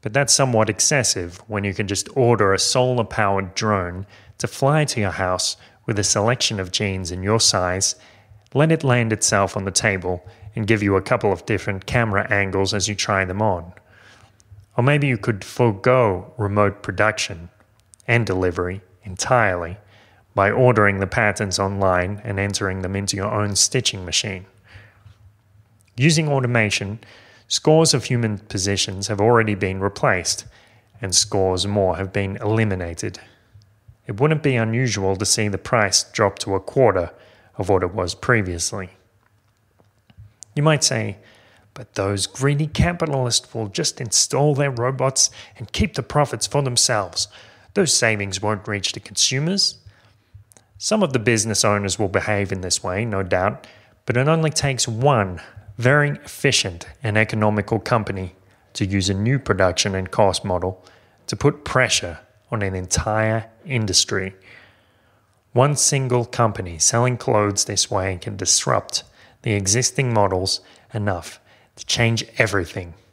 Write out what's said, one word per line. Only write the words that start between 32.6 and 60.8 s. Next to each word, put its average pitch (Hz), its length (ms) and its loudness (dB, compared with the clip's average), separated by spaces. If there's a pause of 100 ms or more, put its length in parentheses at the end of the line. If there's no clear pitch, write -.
It 101 100 -8
wouldn't 151 240 2
be 131 140 2
unusual 110 580 0
to 101 120 -4
see 107 200 0
the 98 120 -2
price 107 440 2
drop - 380 0
to 98 160 -2
a 92 40 0
quarter 95 520 2 (440)
of 92 120 -4
what 92 160 4
it 87 100 -4
was 90 200 -4
previously. 95 760 -2 (1700)
You 147 80 0
might 156 180 4
say, 107 360 -2 (560)
"But - 200 -16
those 98 320 -2
greedy 143 400 -2
capitalists 151 880 -2
will 113 140 -4
just - 320 -4
install 135 540 2
their 139 180 0
robots 131 580 0 (260)
and - 140 -14
keep - 240 -2
the 131 80 -4
profits 135 460 0
for 143 140 0
themselves. 113 640 -2 (460)
Those 190 180 2
savings 101 500 0
won't 104 240 -2
reach 101 260 -4
the - 80 -10
consumers." 156 800 -2 (1000)
Some 208 260 0
of 143 80 -2
the 127 80 0
business 110 440 2
owners 101 360 0
will 101 80 0
behave 98 420 -2
in 95 120 -4
this 90 200 -4
way, 98 220 -4
no 101 180 -2
doubt, 95 440 0 (400)
but 117 100 0
it 131 100 2
only 160 240 2
takes 135 380 -2
one 110 520 2 (360)
very 143 340 4 (140)
efficient - 600 -2 (160)
and 107 160 0
economical 107 640 0
company 98 520 -2 (400)
to 107 140 -2
use 95 240 0
a 98 40 2
new 117 260 0
production 95 560 0
and 92 160 -4
cost 98 320 2
model 92 360 -2 (460)